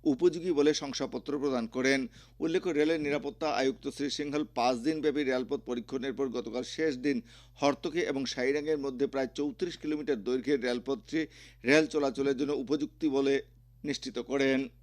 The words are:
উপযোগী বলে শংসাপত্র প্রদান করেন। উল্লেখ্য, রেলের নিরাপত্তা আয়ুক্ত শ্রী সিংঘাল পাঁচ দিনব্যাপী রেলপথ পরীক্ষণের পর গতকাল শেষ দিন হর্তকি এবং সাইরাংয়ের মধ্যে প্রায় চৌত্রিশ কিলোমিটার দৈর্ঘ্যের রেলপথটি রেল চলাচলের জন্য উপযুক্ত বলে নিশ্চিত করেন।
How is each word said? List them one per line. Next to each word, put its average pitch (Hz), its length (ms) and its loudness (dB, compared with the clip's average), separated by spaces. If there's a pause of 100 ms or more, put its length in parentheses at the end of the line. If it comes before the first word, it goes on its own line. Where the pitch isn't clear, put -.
উপযোগী 160 560 2
বলে 147 120 8 (100)
শংসাপত্র 135 500 -6 (100)
প্রদান 131 240 0 (100)
করেন। 135 240 4 (440)
উল্লেখ্য, 170 340 0
রেলের 156 280 4
নিরাপত্তা 143 420 -2 (120)
আয়ুক্ত 135 260 0 (100)
শ্রী 147 120 -2 (100)
সিংঘাল 147 260 -2 (140)
পাঁচ 127 180 4 (120)
দিনব্যাপী 151 360 0
রেলপথ 127 360 0 (100)
পরীক্ষণের 123 480 -4
পর 135 100 -2 (100)
গতকাল 120 260 -6 (120)
শেষ 160 180 0 (120)
দিন 139 120 2 (420)
হর্তকি 147 420 0 (100)
এবং 139 100 -2 (120)
সাইরাংয়ের 143 520 0
মধ্যে 135 280 0
প্রায় 135 240 -2
চৌত্রিশ 147 440 -2
কিলোমিটার 151 460 -2
দৈর্ঘ্যের 127 400 0
রেলপথটি 123 520 -2 (500)
রেল 156 240 8
চলাচলের 139 460 0
জন্য 143 140 0 (100)
উপযুক্ত 147 380 -4 (140)
বলে 139 180 4 (500)
নিশ্চিত 135 340 -6 (140)
করেন। 135 300 2 (220)